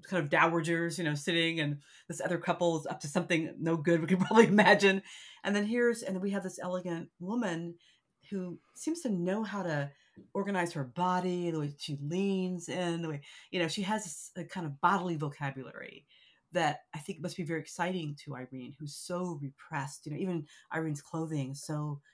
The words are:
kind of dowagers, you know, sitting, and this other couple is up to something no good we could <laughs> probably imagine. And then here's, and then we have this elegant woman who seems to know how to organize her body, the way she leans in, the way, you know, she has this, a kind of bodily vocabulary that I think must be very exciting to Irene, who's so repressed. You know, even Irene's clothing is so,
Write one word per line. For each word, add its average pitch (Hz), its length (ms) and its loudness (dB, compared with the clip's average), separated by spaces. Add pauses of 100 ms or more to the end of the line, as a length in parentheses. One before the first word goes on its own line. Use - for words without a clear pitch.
kind 180 140 2
of 147 60 -4
dowagers, 165 680 4
you 180 60 -2
know, 147 100 2
sitting, 165 460 0
and 147 200 0 (280)
this 151 140 -8
other 170 160 0
couple 170 420 2
is 156 80 -8
up - 140 -6
to 151 60 -6
something 170 520 0
no 165 180 2
good 165 240 4
we 165 60 0
could 180 120 4
<laughs> - 20 2
probably 220 260 8
imagine. 196 540 8 (420)
And 202 120 2
then 202 100 2
here's, 233 380 2
and 190 120 -4
then 185 60 -4
we 196 100 0
have 196 120 -2
this 180 180 -8
elegant 180 480 -4 (100)
woman 175 560 -2 (560)
who 180 260 -6 (180)
seems 330 260 -4
to 254 80 -2
know 190 340 0
how 202 200 -4
to 147 280 -2 (420)
organize 185 400 0
her 143 120 -4
body, 180 680 0
the 160 80 -2
way 143 180 -2
she 143 240 -6
leans 185 680 0
in, 170 320 -2
the 165 80 -4
way, 143 120 -6 (300)
you 185 80 -2
know, 165 80 2
she 190 160 -4
has 214 220 0
this, - 300 -12
a 175 100 -6
kind 175 200 -6
of 143 160 -8
bodily 180 360 4
vocabulary 139 880 -8 (480)
that 156 260 0 (140)
I 156 60 -8
think 175 220 -10
must 170 140 -6
be 180 80 -4
very 160 160 -2
exciting 170 640 -4
to 139 120 -10
Irene, 127 440 -12
who's 147 160 -10
so 175 460 -4
repressed. 143 640 -8
You 147 80 -8
know, 143 40 -6
even 175 300 -4 (260)
Irene's 156 280 -4
clothing 156 500 -4
is 139 100 -10
so, 151 380 -4 (140)